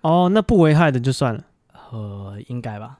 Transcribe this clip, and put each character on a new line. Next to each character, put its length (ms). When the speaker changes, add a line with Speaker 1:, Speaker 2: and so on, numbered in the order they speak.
Speaker 1:
哦， 320
那 80
不 200
危 140
害 160
的 80
就 140
算 220
了。 100
Speaker 2:
呃， 440
应 120
该 200
吧。 180